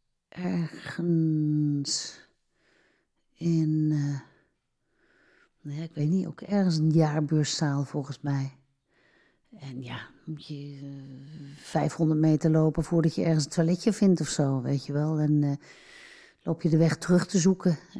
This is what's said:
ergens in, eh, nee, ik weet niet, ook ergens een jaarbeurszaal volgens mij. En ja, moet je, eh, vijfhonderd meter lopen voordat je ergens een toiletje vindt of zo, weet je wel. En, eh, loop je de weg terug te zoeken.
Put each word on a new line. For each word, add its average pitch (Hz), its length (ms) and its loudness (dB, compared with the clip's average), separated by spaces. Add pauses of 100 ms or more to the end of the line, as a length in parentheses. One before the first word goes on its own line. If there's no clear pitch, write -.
(300)
ergens 156 1900 -2 (1120)
in, 156 580 0
eh, 143 280 -2 (1400)
nee, 151 220 -10
ik 160 100 -12
weet 151 160 -2
niet, 180 180 0
ook - 140 -14
ergens 185 360 2
een 156 140 4
jaarbeurszaal 151 920 2
volgens 139 360 -8
mij. 135 300 -4 (1080)
En 131 240 -14
ja, 120 160 -12 (260)
moet 151 220 -14
je, 143 340 -14
eh, 139 760 -18
vijfhonderd 156 640 0
meter 156 320 4
lopen 156 320 2
voordat 165 320 2
je - 80 -2
ergens 156 220 2
een - 60 -12
toiletje 175 420 0
vindt 185 280 4
of - 60 -2
zo, 135 340 0
weet 131 240 -2
je 143 80 -8
wel. 151 260 0
En, 151 240 4
eh, 143 80 2 (920)
loop 165 180 -4
je 170 80 0
de 156 80 4
weg 160 200 2
terug 175 300 2
te 202 100 -2
zoeken. 180 400 2 (220)